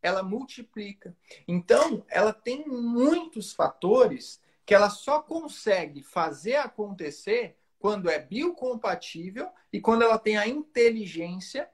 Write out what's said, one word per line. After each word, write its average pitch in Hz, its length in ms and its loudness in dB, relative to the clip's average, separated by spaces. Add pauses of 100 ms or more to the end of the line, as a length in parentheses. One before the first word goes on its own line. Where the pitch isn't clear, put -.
ela 190 200 0
multiplica. 202 920 -10 (320)
Então, 220 640 4
ela 208 240 4
tem 285 340 -8
muitos 247 880 0
fatores 175 880 0 (240)
que - 80 4
ela 202 160 8
só 285 320 -2
consegue 196 800 -4
fazer 165 540 -4
acontecer 208 1000 -4 (220)
quando 196 300 0
é 156 80 0
biocompatível 233 1300 -6 (220)
e 208 80 -6
quando 226 240 4
ela 226 140 6
tem 214 200 0
a 208 100 0
inteligência 226 1300 -2